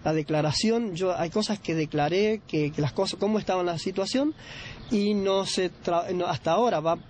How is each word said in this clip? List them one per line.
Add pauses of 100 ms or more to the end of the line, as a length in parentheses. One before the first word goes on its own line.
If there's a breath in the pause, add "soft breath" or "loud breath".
la
declaración.
Yo,
hay
cosas
que
declaré,
que,
que
las
cosas,
cómo
estaba
la
situación, (560 loud breath)
y
no
se
tra-,
no,
hasta
ahora
va (120)